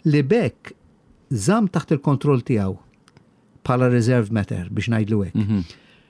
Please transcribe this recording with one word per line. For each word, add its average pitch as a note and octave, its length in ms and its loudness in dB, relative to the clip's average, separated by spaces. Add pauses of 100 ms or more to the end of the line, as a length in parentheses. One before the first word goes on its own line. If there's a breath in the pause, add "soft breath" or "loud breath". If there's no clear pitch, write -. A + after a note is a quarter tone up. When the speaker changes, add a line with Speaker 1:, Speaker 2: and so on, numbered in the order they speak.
Speaker 1:
li D3 180 4
bekk D#3 500 -2 (600)
żamm F3 360 2
taħt - 300 -4
il-kontroll C#3 440 0
tiegħu G2 360 -2 (840)
bħala B2+ 280 2
reserved A#2 400 2
matter G2+ 380 -4
biex G#2 180 -4
ngħidlu A2 380 0
hekk. F2 80 -8
Speaker 2:
Mhm. G#2 300 -2 (460 loud breath)